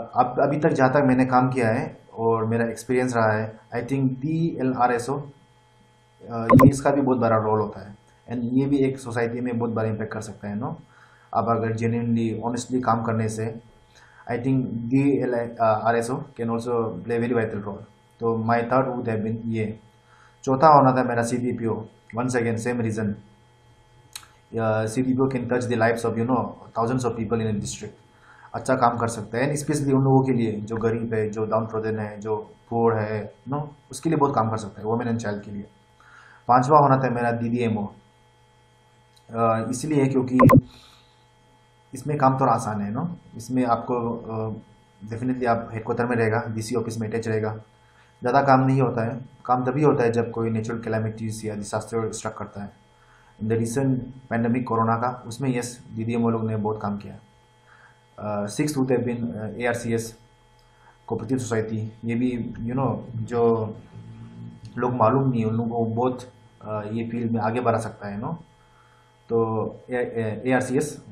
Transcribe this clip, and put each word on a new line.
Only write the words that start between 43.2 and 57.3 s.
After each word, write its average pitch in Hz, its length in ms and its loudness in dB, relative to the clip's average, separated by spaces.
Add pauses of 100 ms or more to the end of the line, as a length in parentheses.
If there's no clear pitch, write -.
इसमें 127 280 -2
आपको, 117 300 0 (300)
uh, 110 880 -10
definitely 123 340 -2
आप 113 260 0
headquarter 117 340 -2
में 120 100 0
रहेगा, 113 320 2
डीसी 110 260 -6
office 113 260 -4
में 107 80 -4
अटैच 113 200 -4
रहेगा, 110 280 -2 (640)
ज़्यादा 139 200 4
काम 135 200 6
नहीं 135 200 2
होता 117 240 0
है। 123 160 -6 (240)
काम 127 200 0
तभी 135 180 0
होता 131 220 4
है 117 80 2
जब 117 180 0
कोई 113 200 -4
natural 113 280 -4
calamities 110 680 -4
या 104 80 -4
disaster 107 580 -4
struck - 240 -8
करता 101 260 -10
है। 98 100 -12 (720)
In 110 60 -2
the 113 100 2
recent 131 380 0 (340)
pandemic 117 320 0
corona 113 320 2
का, 123 300 -4
उसमें 123 320 -2
यस, - 260 -8 (120)
डीडीएमओ 117 340 0
लोग 110 160 -2
ने 110 100 -2
बहुत 107 260 -4
काम 101 140 -4
किया। 101 220 -14 (1080)